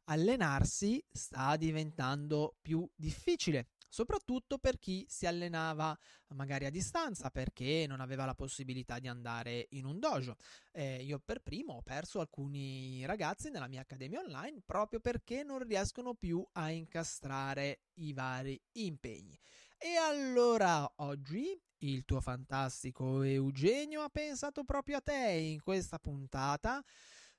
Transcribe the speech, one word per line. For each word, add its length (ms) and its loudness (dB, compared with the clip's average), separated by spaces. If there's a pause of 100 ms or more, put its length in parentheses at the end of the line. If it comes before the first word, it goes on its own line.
allenarsi 1040 4
sta 460 0
diventando 1040 0
più 340 0
difficile, 760 0 (180)
soprattutto 720 -2
per 200 2
chi 300 -4
si 180 -4
allenava 680 0 (380)
magari 320 -2
a 40 0
distanza 600 -2
perché 560 0
non 140 -4
aveva 240 -2
la 100 0
possibilità 640 -6
di 100 -8
andare 600 -4
in 140 -8
un 140 -4
dojo. 380 0 (360)
Eh, 300 -4
io 220 -4
per 160 -6
primo 340 -8
ho 80 -10
perso 380 -6
alcuni 880 -6
ragazzi 440 -2
nella 180 -6
mia 140 -8
accademia 380 -8
online 440 -8
proprio 360 0
perché 440 -2
non 160 -4
riescono 540 0
più 380 0
a 180 -2
incastrare 1120 -2 (120)
i 180 -6
vari 480 -4 (120)
impegni. 680 -6 (400)
E 180 -2
allora 1000 6
oggi 600 -4 (220)
il 260 -2
tuo 160 2
fantastico 1000 -2
Eugenio 800 4
ha 80 -2
pensato 560 -2
proprio 320 0
a 60 0
te. 100 -2
In 480 2
questa 380 0
puntata 840 0 (560)